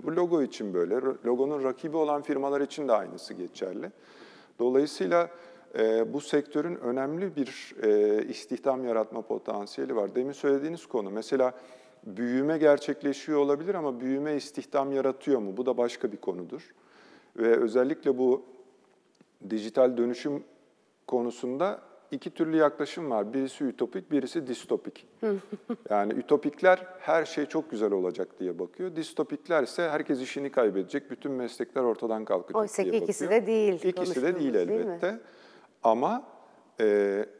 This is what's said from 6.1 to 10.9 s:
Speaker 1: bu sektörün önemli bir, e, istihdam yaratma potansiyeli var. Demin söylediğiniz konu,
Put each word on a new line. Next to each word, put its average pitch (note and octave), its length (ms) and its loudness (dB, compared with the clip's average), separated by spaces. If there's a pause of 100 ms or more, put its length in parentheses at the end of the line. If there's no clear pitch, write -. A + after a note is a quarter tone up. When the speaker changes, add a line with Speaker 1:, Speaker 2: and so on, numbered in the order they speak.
Speaker 1:
bu C#3+ 80 -2
sektörün D3 560 -2
önemli D3 600 -4
bir, - 460 -6
e, G#2 420 6
istihdam C3 600 -2
yaratma A2+ 380 -2
potansiyeli A2+ 720 -6
var. G2+ 180 0
Demin C3 180 0
söylediğiniz C#3+ 540 0
konu, G2+ 240 -4